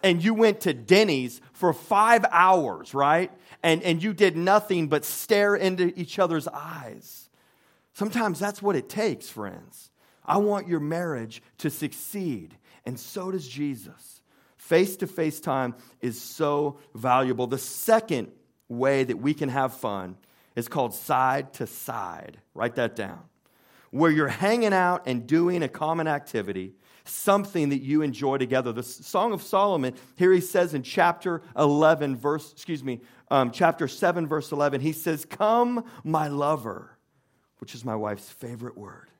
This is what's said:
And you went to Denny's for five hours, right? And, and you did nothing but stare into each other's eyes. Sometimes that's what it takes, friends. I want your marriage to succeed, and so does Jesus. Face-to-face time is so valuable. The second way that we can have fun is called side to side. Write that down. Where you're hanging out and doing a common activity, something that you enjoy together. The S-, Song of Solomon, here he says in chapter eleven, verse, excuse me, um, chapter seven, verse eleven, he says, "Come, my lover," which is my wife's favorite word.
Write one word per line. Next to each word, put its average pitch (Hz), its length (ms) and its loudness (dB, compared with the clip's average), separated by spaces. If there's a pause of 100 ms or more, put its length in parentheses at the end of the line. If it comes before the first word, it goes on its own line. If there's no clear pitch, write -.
And 175 180 4
you 220 100 2
went 214 280 4
to 165 120 0
Denny's 139 680 2 (120)
for 175 200 2
five 214 580 4
hours, 170 640 4
right? 151 380 2 (280)
And, 165 220 2
and 165 180 0
you 208 140 -2
did 196 220 4
nothing 190 500 2
but 147 180 0
stare 202 520 2
into 180 420 0
each 180 220 -6
other's 165 260 2
eyes. 151 840 -14 (640)
Sometimes 202 460 -2
that's 202 240 -4
what 202 140 2
it - 120 -4
takes, 202 400 -4
friends. 95 600 -14 (340)
I - 120 0
want 202 320 -2
your 170 100 0
marriage 147 640 -6 (160)
to 185 120 -4
succeed, 147 840 -8 (300)
and 120 140 -10
so 185 320 -10
does 160 160 -8
Jesus. 131 760 -10 (360)
Face-to-face 175 800 0
time 131 340 -2 (260)
is 120 220 -6
so 147 560 -2 (160)
valuable. 127 540 2
The 131 100 -4
second 220 720 0 (380)
way 135 340 2
that 123 160 -2
we 143 160 0
can 151 140 -4
have 131 260 -2
fun 95 420 -8 (380)
is 117 140 -6
called 123 260 -4
side 135 600 0
to 120 120 -6
side. 90 720 -12 (140)
Write 117 220 -4
that 120 220 -2
down. 98 240 -8 (720)
Where 160 200 2
you're 151 160 2
hanging 214 460 0
out 180 340 2
and 123 180 -4
doing 160 380 2
a 147 60 -2
common 160 400 -2
activity, 101 680 -4 (300)
something 196 640 0
that 139 100 0
you 143 240 2
enjoy 135 360 -2
together. 127 340 0
The 113 80 -6
S-, - 260 -14
Song 214 260 0
of 185 80 -6
Solomon, 180 540 0 (220)
here 180 160 6
he 185 80 6
says 175 340 0
in 131 80 -4
chapter 170 600 0 (140)
eleven, 147 600 4
verse, 147 360 -4
excuse 151 300 -10
me, 127 180 -6 (300)
um, 131 220 4
chapter 165 340 2
seven, 170 400 -2
verse 151 240 -4
eleven, 143 300 0
he 156 120 -2
says, 156 320 -4
"Come, 240 600 0 (180)
my 156 240 0
lover," 143 640 -4 (680)
which - 160 -16
is 117 80 -16
my 113 100 -4
wife's 107 340 -6
favorite 120 480 -14
word. 98 320 -18 (120)